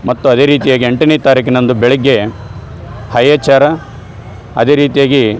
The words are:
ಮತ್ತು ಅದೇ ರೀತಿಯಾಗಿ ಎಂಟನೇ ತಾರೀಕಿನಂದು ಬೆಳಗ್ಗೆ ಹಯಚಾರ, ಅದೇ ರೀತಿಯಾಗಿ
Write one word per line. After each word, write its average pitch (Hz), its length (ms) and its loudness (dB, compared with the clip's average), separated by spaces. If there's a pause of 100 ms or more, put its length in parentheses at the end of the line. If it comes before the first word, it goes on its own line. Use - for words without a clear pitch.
ಮತ್ತು 127 200 -2
ಅದೇ 127 180 4
ರೀತಿಯಾಗಿ 131 380 2
ಎಂಟನೇ 151 340 0
ತಾರೀಕಿನಂದು 127 560 2
ಬೆಳಗ್ಗೆ 123 420 2 (960)
ಹಯಚಾರ, 135 480 4 (920)
ಅದೇ 120 180 2
ರೀತಿಯಾಗಿ 139 480 2 (180)